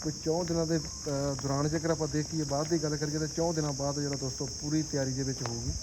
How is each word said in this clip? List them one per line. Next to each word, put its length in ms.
ਕੋਈ 80
ਚੌਂ 200
ਦਿਨਾਂ 200
ਦੇ, 120
ਅਹ, 640
ਦੌਰਾਨ 280
ਜੇਕਰ 200
ਆਪਾਂ 180
ਦੇਖੀਏ, 360
ਬਾਅਦ 240
ਦੀ 100
ਗੱਲ 200
ਕਰੀਏ, 220
ਤਾਂ 80
ਚੌਂ 260
ਦਿਨਾਂ 200
ਬਾਅਦ 260
ਜਿਹੜਾ 160
ਦੋਸਤੋ 300
ਪੂਰੀ 380
ਤਿਆਰੀ 300
ਦੇ 100
ਵਿੱਚ 240
ਹੋਊਗੀ। 240